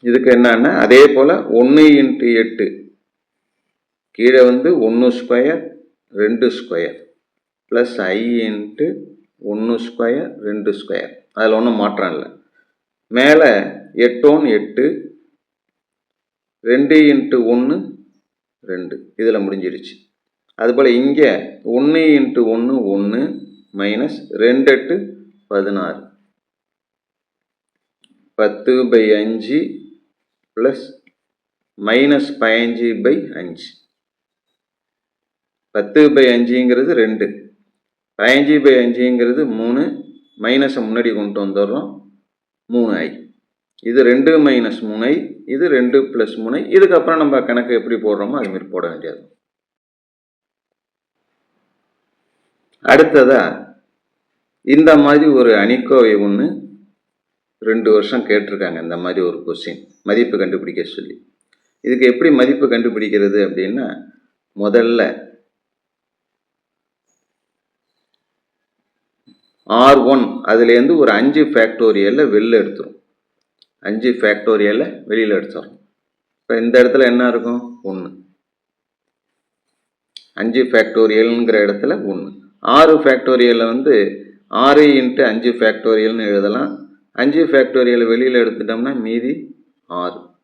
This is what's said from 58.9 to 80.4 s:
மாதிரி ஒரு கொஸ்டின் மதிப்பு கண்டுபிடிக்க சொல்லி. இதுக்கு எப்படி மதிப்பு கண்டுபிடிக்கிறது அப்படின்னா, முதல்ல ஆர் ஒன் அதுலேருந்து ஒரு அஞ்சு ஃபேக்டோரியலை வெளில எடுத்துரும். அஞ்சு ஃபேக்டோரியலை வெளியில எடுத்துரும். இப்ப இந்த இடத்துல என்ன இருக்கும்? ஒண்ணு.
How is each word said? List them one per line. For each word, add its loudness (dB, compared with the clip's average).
மாதிரி -4
ஒரு -8
கொஸ்டின் -12
மதிப்பு 0
கண்டுபிடிக்க -8
சொல்லி. -16
இதுக்கு 0
எப்படி 2
மதிப்பு 0
கண்டுபிடிக்கிறது -2
அப்படின்னா, -6
முதல்ல 0
ஆர் 8
ஒன் 2
அதுலேருந்து 4
ஒரு 4
அஞ்சு 2
ஃபேக்டோரியலை 0
வெளில 2
எடுத்துரும். -10
அஞ்சு -2
ஃபேக்டோரியலை 0
வெளியில -2
எடுத்துரும். -12
இப்ப -4
இந்த 2
இடத்துல 4
என்ன 0
இருக்கும்? -6
ஒண்ணு. -12